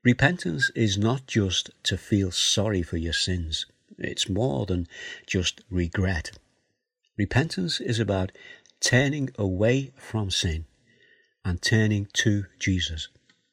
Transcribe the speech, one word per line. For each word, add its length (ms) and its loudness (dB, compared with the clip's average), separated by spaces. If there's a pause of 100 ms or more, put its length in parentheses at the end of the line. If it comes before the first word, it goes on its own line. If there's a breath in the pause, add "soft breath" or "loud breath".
repentance 720 2
is 240 2
not 280 0
just 440 0 (140)
to 120 0
feel 340 0
sorry 520 0
for 160 -4
your 160 -4
sins. 500 -2 (320)
It's 320 -6
more 380 0
than 200 -2 (400 loud breath)
just 440 -2
regret. 600 -2 (840)
Repentance 640 -2
is 180 -2
about 340 0 (480 loud breath)
turning 580 2
away 580 0
from 340 -6
sin 360 -2 (760 soft breath)
and 200 -4
turning 500 4
to 320 2 (140)
Jesus. 500 -2 (440)